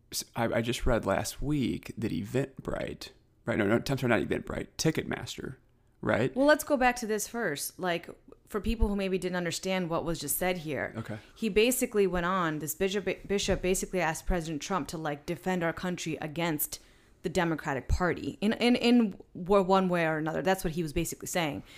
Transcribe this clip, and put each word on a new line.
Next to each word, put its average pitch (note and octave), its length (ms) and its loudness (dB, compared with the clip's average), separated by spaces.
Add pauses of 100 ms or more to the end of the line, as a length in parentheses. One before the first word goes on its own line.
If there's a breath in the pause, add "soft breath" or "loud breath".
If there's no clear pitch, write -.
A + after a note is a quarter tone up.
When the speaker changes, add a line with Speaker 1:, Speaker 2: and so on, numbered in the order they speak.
(120)
Speaker 1:
s-, - 140 -6 (100)
I, A#2 100 0 (100)
I A#2 60 4
just A#2 240 -2
read A#2 200 4
last G2+ 360 0
week C3 560 -2
that G2+ 140 -2
Eventbrite, - 1000 -4 (360)
right? A2 120 0
No, G2+ 80 2
no, G#2 100 6
I'm C3+ 220 0
sorry, B2 120 0
not G#2 120 4
Eventbrite, - 460 -4 (100)
Ticketmaster, - 800 -2 (460)
right? A#2 340 2
Speaker 2:
Well, C4 100 2
let's D4 180 6
go D4 140 2
back B3 200 4
to A3+ 100 -6
this G#3+ 200 -2
first. F#3+ 520 -6
Like, F3 300 -2 (380)
for G#3+ 120 -4
people A3 300 4
who G3+ 80 2
maybe F#3+ 200 0
didn't F3+ 200 -2
understand F3+ 520 -2
what E3 140 0
was D#3 160 -2
just C#3+ 180 -4
said F3+ 200 0
here, D3 400 -4
Speaker 1:
Okay. A2 200 -8 (180)
Speaker 2:
he A3+ 120 -4
basically G#3+ 600 4
went F3 180 0
on, F3 340 0
this D3+ 160 -6
bishop, F#3+ 520 -2
bishop G3 340 0
basically F#3 400 0
asked D#3+ 240 -2
President D#3+ 360 -2
Trump - 280 -2
to, F3 80 -8
like, D3 300 -6
defend F3 360 -2
our E3 80 2
country E3+ 480 -4
against D#3 600 -4 (440 soft breath)
the F#3 60 -4
Democratic D#3+ 580 0
Party - 540 0
in, G#3 120 2
in, A#3+ 220 4
in A#3+ 400 4 (240)
w-, F#3+ 220 4
one F#3+ 260 4
way F3 180 2
or D#3 120 0
another. D#3 240 -2
That's F#3 220 0
what E3 100 -2
he E3 100 -2
was D3+ 80 -4
basically - 360 -4
saying. D#3 340 -2 (160 loud breath)